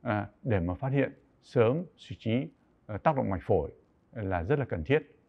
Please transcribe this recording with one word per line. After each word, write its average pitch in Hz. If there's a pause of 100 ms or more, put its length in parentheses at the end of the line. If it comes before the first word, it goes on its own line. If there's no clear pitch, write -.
à, 104 (160)
để 104
mà 87
phát 131
hiện 135 (300)
sớm, 131 (120)
xử -
trí, 127 (380)
ờ, 104
tác 151
động 113
mạch 90
phổi 85 (420)
là 95
rất 135
là 135
cần 85
thiết. 143 (300)